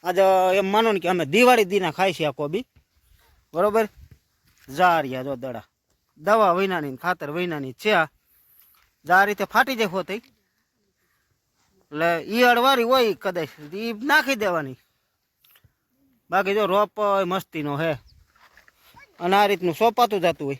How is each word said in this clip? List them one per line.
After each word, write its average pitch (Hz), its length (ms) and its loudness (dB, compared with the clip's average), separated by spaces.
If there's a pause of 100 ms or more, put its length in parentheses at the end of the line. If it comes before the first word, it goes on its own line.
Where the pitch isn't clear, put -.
આજે 185 540 4
એમ 196 80 0
માનો 220 260 2
ને 196 80 -2
કે 170 100 -4
અમે 175 160 0
દિવાળી 226 400 4
દીના 180 260 -2
ખાઈ 185 220 -2
છે 156 120 -4
આ 147 60 -2
કોબી, 156 340 -6 (880)
બરોબર? 208 340 0 (920)
જારિયા 151 460 0
જો 139 120 -8
દડા, 120 280 -12 (540)
દવા 196 360 4
વિનાની 180 380 -2
ને 131 60 -12
ખાતર 160 340 -6
વિનાની 151 420 -6
છે - 180 -2
આ. 165 160 2 (1000)
જો 160 80 2
આ 196 120 6
રીતે 202 180 -4
ફાટી 247 320 0
જાય 220 120 -2
હોતી, 185 280 -6
એટલે - 2000 -10
ઈયળ 240 360 2
વાળી 262 240 2
હોય 240 300 2
કદાચ, 170 360 -6 (240)
ઈ 226 200 -8
નાખી 269 420 0
દેવાની. 170 400 -4 (1500)
બાકી 190 240 0
જો 208 120 0
રોપ 196 260 0 (340)
મસ્તીનો 156 520 -6
હે 156 200 -2 (1200)
અને 180 160 2
આ 202 120 6
રીતનું 175 280 -2
સોંપાતું 220 460 2
જતું 160 260 -2
હોય. 139 120 -6